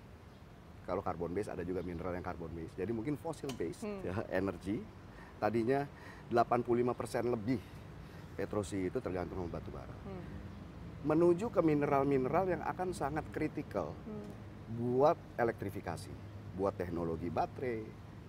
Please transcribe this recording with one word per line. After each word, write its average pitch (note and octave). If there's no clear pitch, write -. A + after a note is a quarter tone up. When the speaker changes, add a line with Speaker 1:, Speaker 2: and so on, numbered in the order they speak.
Speaker 1:
Kalau F#2
carbon E2+
base F#2+
ada F2
juga F2+
mineral F2
yang F2+
carbon E2+
base. D#2+
Jadi F#2+
mungkin A#2
fossil D3
base, G2+
Speaker 2:
Hmm. G#3
Speaker 1:
ya, F2+
energi. F#2+
Tadinya A#2
delapan A#2+
puluh A#2+
lima A#2+
persen A#2+
lebih A#2
Petrosi G2
itu B2
tergantung F2+
sama D#2+
batu -
bara. C#2
Speaker 2:
Hmm. F#3
Speaker 1:
Menuju E3+
ke -
mineral-mineral C#3+
yang D#3
akan F3+
sangat D3+
kritikal D3
Speaker 2:
Hmm. G#3+
Speaker 1:
buat B2+
elektrifikasi, G#2
buat F#2+
teknologi E2
baterai, A#2+